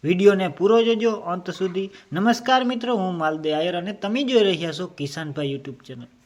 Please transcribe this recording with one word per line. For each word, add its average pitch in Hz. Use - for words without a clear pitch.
વીડિયોને 190
પૂરો 208
જોજો 226
અંત 180
સુધી. 190
નમસ્કાર 233
મિત્રો, 240
હું 185
માલદે 156
આયર 170
અને 180
તમે 214
જોઈ 247
રહ્યા 170
છો 175
કિસાનભાઈ 147
YouTube 139
ચેનલ. 123